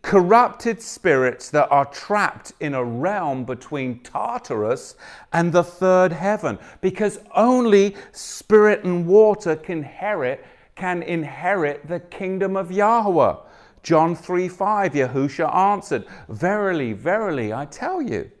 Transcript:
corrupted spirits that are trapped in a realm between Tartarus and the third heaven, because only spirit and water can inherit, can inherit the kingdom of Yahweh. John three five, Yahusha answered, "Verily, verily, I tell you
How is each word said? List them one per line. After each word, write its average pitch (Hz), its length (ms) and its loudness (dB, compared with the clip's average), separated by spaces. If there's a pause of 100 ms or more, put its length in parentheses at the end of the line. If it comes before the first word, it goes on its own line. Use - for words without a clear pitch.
corrupted 220 800 2
spirits 131 640 0
that 147 220 0
are 139 160 4
trapped - 720 -4
in 143 160 -6
a 127 100 -2
realm 135 600 -4
between 127 560 -8
Tartarus 127 960 -6 (360)
and 170 200 0
the 175 100 4
third 185 480 2
heaven, 170 480 -4 (220)
because 196 400 -2 (160)
only 214 580 4 (160)
spirit - 760 2
and 175 220 -2
water 202 480 4
can 160 240 -8
inherit, 151 680 -6 (300)
can 180 300 -6
inherit 160 840 -4
the 170 140 -8
kingdom 190 560 -6
of 185 160 -6
Yahweh. 202 640 2 (480)
John 165 300 2
three 180 340 -4
five, 196 440 -2
Yahusha 139 600 -2
answered, 185 520 0 (220)
"Verily, 170 640 -2
verily, 139 600 -4
I 139 140 -8
tell 339 360 -8
you 127 280 -6 (100)